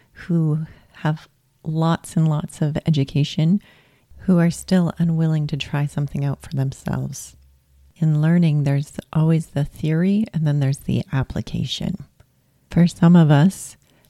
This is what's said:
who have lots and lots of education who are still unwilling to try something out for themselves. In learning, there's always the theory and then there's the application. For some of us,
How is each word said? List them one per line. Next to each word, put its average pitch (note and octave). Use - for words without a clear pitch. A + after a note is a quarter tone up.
who D#3+
have -
lots D#3+
and D#3+
lots D3+
of D#3
education D#3
who F#3
are E3+
still F3+
unwilling D#3+
to D3+
try D3
something C#3+
out C#3
for -
themselves. C3+
In D#3
learning, D#3+
there's C#3
always D#3+
the C#3
theory F3+
and D#3
then D3
there's C#3
the -
application. -
For E3+
some E3+
of D#3+
us, D3+